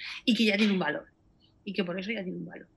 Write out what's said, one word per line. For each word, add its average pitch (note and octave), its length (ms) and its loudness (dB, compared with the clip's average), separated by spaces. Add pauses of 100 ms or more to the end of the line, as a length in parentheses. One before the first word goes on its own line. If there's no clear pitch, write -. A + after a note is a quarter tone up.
(260)
Y A3+ 100 2
que A3 100 4
ya G3+ 120 4
tiene G#3 160 6
un F#3 60 4
valor, D3 260 -2 (580)
y G3+ 100 -8
que G3 100 0
por F3 160 -4
eso G3 120 -6
ya G#3+ 120 -6
tiene F3 160 -8
un E3+ 60 -8
valor. - 320 -14